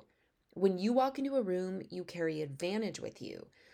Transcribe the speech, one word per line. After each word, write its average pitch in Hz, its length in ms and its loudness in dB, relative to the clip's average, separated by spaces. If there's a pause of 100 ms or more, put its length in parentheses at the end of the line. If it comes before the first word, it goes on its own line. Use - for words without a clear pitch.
(520)
When 185 260 4
you 208 140 2
walk 262 260 4
into 269 180 0
a 254 60 4
room, 185 480 -2
you 180 140 -8
carry 160 380 0
advantage 175 580 -2
with - 200 -8
you. - 280 -10 (260)